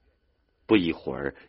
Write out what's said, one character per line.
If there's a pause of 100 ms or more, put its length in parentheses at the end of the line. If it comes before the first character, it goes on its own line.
(680)
不
一
会
儿， (140)